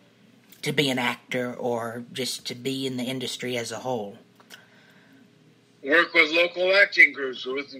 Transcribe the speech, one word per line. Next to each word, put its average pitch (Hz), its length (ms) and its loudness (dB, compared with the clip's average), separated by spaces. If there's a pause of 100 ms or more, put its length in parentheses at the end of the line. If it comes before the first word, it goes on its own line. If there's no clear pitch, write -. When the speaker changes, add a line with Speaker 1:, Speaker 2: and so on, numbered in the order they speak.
(600)
Speaker 1:
to 147 100 -4
be 139 200 2
an 127 80 0
actor 123 520 -4
or 120 520 -4 (100)
just 123 340 -6
to - 80 -8
be 135 300 -4
in 127 120 -4
the 127 80 -4
industry 123 520 -4
as 117 140 -6
a 110 80 -8
whole? 110 400 -6 (1600)
Speaker 2:
Work 165 300 4
with 160 180 6
local 175 440 2
acting 175 380 6
groups, 131 320 -6
with, 135 340 -6